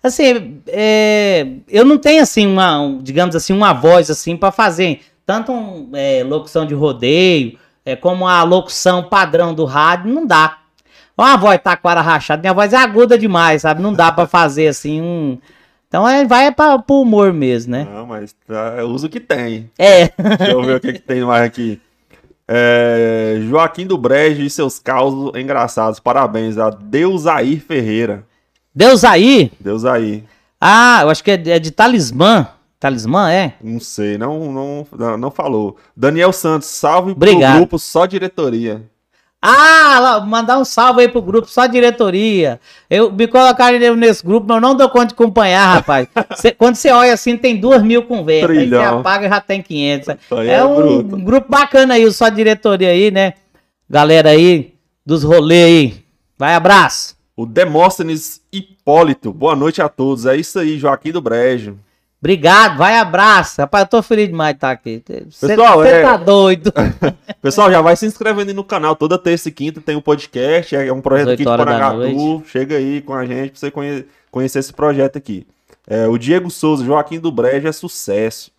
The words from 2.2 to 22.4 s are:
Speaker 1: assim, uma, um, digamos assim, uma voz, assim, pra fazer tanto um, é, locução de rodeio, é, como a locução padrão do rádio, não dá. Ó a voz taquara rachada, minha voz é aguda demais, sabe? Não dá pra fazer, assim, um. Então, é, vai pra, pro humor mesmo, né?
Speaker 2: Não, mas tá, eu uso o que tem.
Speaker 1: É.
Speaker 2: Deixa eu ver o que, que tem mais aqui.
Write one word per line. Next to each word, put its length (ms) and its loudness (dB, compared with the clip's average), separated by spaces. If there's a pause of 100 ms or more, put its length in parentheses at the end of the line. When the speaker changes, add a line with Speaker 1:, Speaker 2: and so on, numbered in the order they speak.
Speaker 1:
assim, 240 0
uma, 340 0
um, 200 -6
digamos 360 -4
assim, 160 -4
uma 200 2
voz, 380 4
assim, 260 -6
pra 140 0
fazer 500 -2 (240)
tanto 280 -6
um, 420 -12
é, 300 -2
locução 420 -6
de 80 -8
rodeio, 840 0 (280)
é, 100 -8
como 320 -4
a 160 2
locução 640 0
padrão 500 0
do 100 -4
rádio, 480 0
não 140 -4
dá. 320 2 (640)
Ó 40 4
a 120 4
voz 240 2
taquara 400 -2
rachada, 400 -2
minha 140 -2
voz 180 0
é 40 2
aguda 420 2
demais, 440 0
sabe? 200 -2
Não 100 -4
dá 200 2
pra 120 0
fazer, 440 0
assim, 320 -6
um. 360 -6 (520)
Então, 200 -2
é, 160 2
vai 280 2
pra, 260 2
pro 220 0
humor 320 2
mesmo, 400 -4
né? 200 -8
Speaker 2:
Não, 140 -16
mas 300 -16 (100)
tá, 320 -10
eu 100 -6
uso 200 -8
o 20 -8
que 80 -14
tem. 580 -8
Speaker 1:
É. 340 6 (280)
Speaker 2:
Deixa 140 0
eu 100 -2
ver 140 0
o 40 -4
que, 120 -8
que 80 -12
tem 220 -6
mais 220 2
aqui. 360 -6 (680)